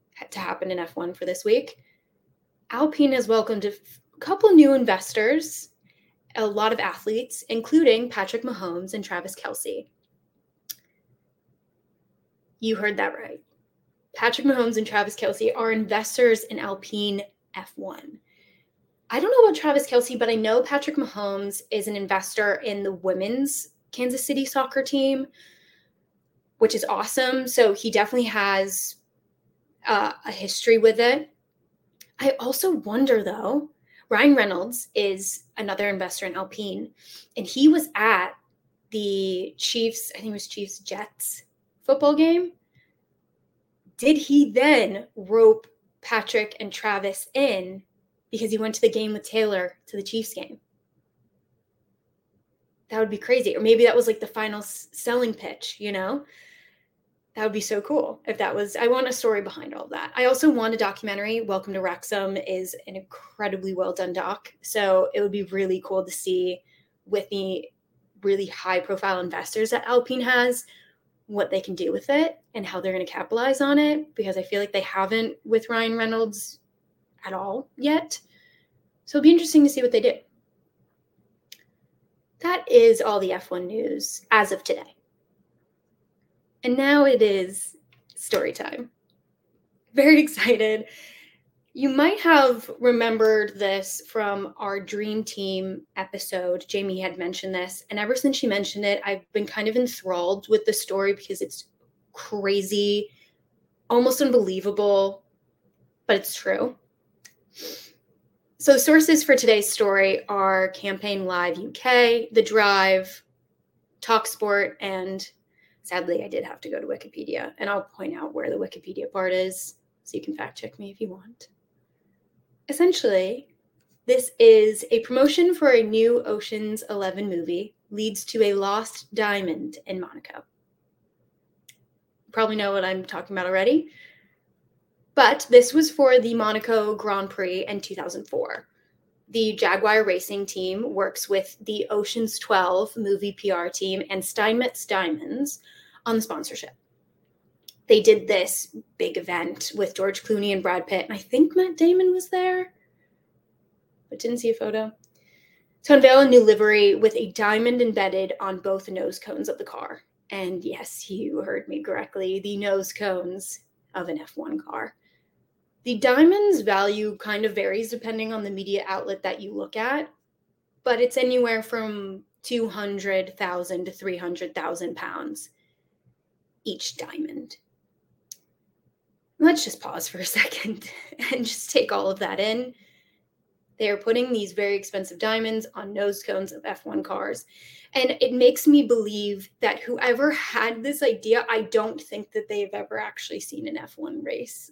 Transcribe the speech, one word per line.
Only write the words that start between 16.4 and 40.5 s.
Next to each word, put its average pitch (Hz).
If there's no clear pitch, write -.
in -
Alpine 202
F -
one. -
I 247
don't 403
know 494
about 311
Travis 285
Kelce, 247
but 233
I 233
know 220
Patrick 285
Mahomes 202
is 208
an 208
investor 196
in 202
the 196
women's 190
Kansas 254
City 277
soccer 269
team, 269
which 220
is 214
awesome. 254
So 240
he 214
definitely 226
has, 196
uh, 208
a 214
history 220
with 214
it. 262
I 269
also 269
wonder, 240
though, 220
Ryan 269
Reynolds 208
is 196
another 202
investor 185
in 180
Alpine, 190
and 208
he 269
was 302
at 202
the 196
Chiefs, 226
I 202
think 214
it 208
was 202
Chiefs 196